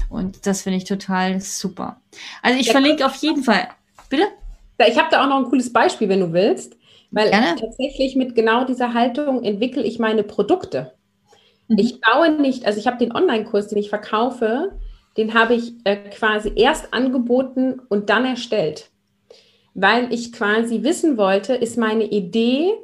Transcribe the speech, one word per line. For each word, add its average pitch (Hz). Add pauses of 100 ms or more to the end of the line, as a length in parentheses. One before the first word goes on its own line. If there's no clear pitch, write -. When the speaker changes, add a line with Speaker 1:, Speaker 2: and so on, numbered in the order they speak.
Speaker 1:
Und -
das 196
finde 185
ich 185
total 190
super. - (400)
Also 254
ich 262
Speaker 2:
Ja, 226
Speaker 1:
verlinke 277
Speaker 2:
cool. 269
Speaker 1:
auf 269
jeden 302
Fall. 214 (400)
Bitte? 311 (560)
Speaker 2:
Ja, 226
ich 240
hab -
da 285
auch 277
noch 277
ein 262
cooles 240
Beispiel, 247
wenn 196
du 170
willst, 208 (340)
weil 208
Speaker 1:
Gerne. 262
Speaker 2:
tatsächlich 262
mit -
genau 226
dieser 240
Haltung 254
entwickle 233
ich 233
meine 220
Produkte. 208 (760)
Speaker 1:
Mhm. 208
Speaker 2:
Ich 226
baue 294
nicht, 285
also 208
ich 220
hab 240
den 233
Online-Kurs, 214
den 208
ich 208
verkaufe, 240 (440)
den 220
habe 233
ich, 233 (100)
äh, 202 (120)
quasi 214
erst 269
angeboten 254
und 208
dann 220
erstellt, 214 (840)
weil 233
ich -
quasi 220
wissen 311
wollte, 196
ist 233
meine 220
Idee, 226 (120)